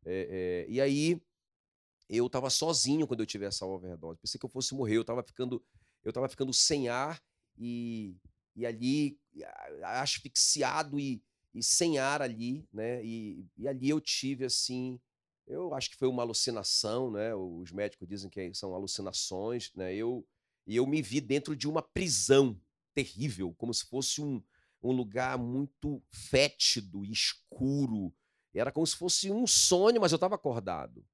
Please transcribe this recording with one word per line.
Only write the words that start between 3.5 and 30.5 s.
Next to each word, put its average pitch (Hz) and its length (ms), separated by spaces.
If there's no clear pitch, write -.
overdose. 87 540
Pensei - 180
que - 80
eu 123 40
fosse 131 260
morrer. 113 220
Eu 113 80
tava 120 180
ficando, 123 400
eu - 80
tava 131 160
ficando 131 260
sem 139 360
ar 139 340
e, 117 600
e 113 120
ali, 131 520
a-, 107 200
asfixiado 143 1000
e, 131 240
e 113 100
sem 170 340
ar 139 240
ali, 123 520
né? 117 320
E, 107 500
e 107 100
ali 131 240
eu 151 120
tive, 135 420
assim, 127 560
eu 170 260
acho 131 160
que - 60
foi 135 120
uma 123 160
alucinação, 117 880
né? 107 240
Os 90 360
médicos 98 360
dizem 98 220
que 90 240
são 92 220
alucinações, 98 960
né? 92 220
Eu, 117 300
e 107 100
eu 123 100
me 151 160
vi 117 180
dentro 139 360
de 139 120
uma 156 140
prisão 139 800
terrível, 95 640
como 117 160
se - 120
fosse 131 360
um, 139 200
um 123 100
lugar 127 460
muito 135 640
fétido 110 920
e 101 80
escuro. 117 1000
Era 120 180
como 160 160
se - 80
fosse 180 360
um 233 140
sonho, 208 540
mas 185 120
eu 160 80
tava 190 160
acordado 87 800